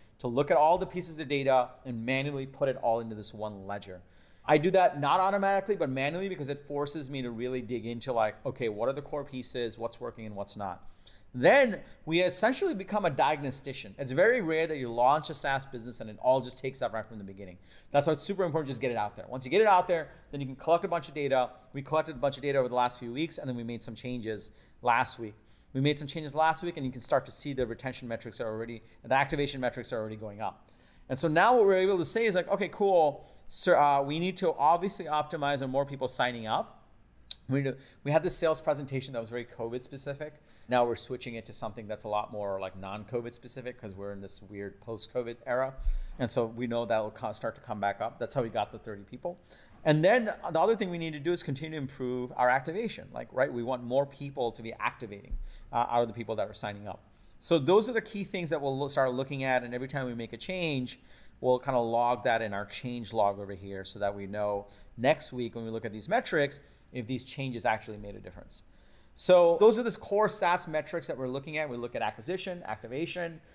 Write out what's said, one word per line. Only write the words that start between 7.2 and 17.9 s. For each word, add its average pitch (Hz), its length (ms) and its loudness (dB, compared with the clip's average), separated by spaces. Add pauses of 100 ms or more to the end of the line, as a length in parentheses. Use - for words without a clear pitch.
to 123 100 -4
really 123 300 -4
dig 113 240 -6
into, 117 280 -6
like, 110 240 2 (100)
okay, 120 220 -2
what 107 200 0
are 135 60 0
the 139 80 -8
core 143 220 -6
pieces, 123 520 -6
what's 117 240 -8
working 117 240 -10
and 104 100 -10
what's 98 220 -8
not. 95 320 -8 (460)
Then 208 460 6 (260)
we 165 140 4
essentially 220 540 2
become 196 300 -2
a 165 60 4
diagnostician. 139 880 -2
It's 131 140 -6
very 220 280 6
rare 160 260 2
that 156 120 -4
you 120 120 -4
launch 131 380 6
a 156 60 -6
SaaS 139 320 -2
business 120 340 -12
and 110 80 -10
it 104 140 -14
all 131 180 6
just 120 180 -8
takes 135 220 -6
up 110 140 -2
right 107 120 -4
from 113 120 -14
the 101 60 -12
beginning. 95 340 -14 (320)